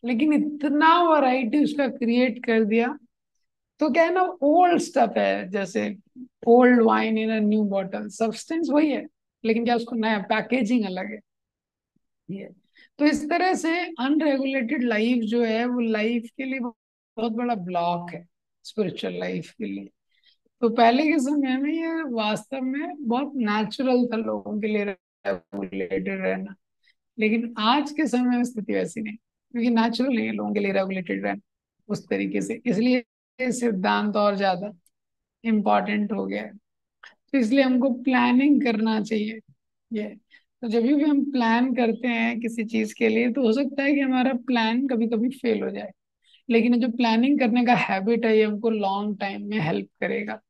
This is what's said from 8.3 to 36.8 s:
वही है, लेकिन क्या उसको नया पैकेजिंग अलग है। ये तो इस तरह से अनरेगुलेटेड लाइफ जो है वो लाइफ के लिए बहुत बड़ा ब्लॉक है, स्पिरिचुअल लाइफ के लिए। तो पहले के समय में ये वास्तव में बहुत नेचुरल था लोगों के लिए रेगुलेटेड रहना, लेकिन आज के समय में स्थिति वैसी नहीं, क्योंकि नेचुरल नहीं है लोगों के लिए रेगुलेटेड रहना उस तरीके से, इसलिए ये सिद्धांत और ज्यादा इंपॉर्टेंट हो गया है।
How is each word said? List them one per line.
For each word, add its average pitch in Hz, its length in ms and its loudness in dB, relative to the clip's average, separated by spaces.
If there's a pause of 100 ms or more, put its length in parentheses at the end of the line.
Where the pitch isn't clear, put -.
वही 294 200 2
है, 240 140 -4 (380)
लेकिन 226 220 0
क्या 240 100 2
उसको 233 200 -4
नया 220 220 0 (120)
पैकेजिंग 226 560 0
अलग 185 260 -8
है। 214 80 -14 (1080)
ये 190 200 -12 (500)
तो 294 60 2
इस 302 240 2
तरह 349 240 2
से 330 180 -2 (180)
अनरेगुलेटेड 269 960 0
लाइफ 233 400 0
जो 233 200 0
है 226 220 0
वो 247 140 -2
लाइफ 226 580 -2
के 262 80 -6
लिए 262 140 -6
बहुत - 720 -8
बड़ा 240 240 -2
ब्लॉक 175 560 -4
है, 170 140 -16 (400)
स्पिरिचुअल 190 540 -4
लाइफ 180 320 -6
के - 140 -10
लिए। 196 240 -8 (720)
तो 233 80 2
पहले 233 340 4
के 311 160 2
समय 269 380 0
में 285 160 -2
ये 330 300 -4 (100)
वास्तव 220 480 -4
में 285 460 -6
बहुत 262 280 -2
नेचुरल 240 720 0
था 226 100 -4
लोगों 214 440 -4
के 214 60 -2
लिए 214 180 0
रेगुलेटेड 95 1400 -6
रहना, 95 340 -4 (600)
लेकिन 226 400 -2
आज 254 340 0
के 311 160 -2
समय 247 300 0
में 240 60 0
स्थिति 226 300 -6
वैसी 190 280 -4
नहीं, 214 140 -10
क्योंकि - 540 -6
नेचुरल 233 460 0
नहीं 220 120 -2
है 220 60 -4
लोगों 208 200 -4
के 208 60 0
लिए 196 120 -2
रेगुलेटेड 190 540 -4
रहना 202 160 -4 (480)
उस 202 200 -6
तरीके 196 320 -2
से, 226 240 -6
इसलिए 247 380 2 (360)
ये 254 120 -2
सिद्धांत 208 640 0
और 208 200 2
ज्यादा 196 360 -2 (720)
इंपॉर्टेंट 208 680 0
हो 196 140 -4
गया 202 160 -6
है। 214 100 -12 (540)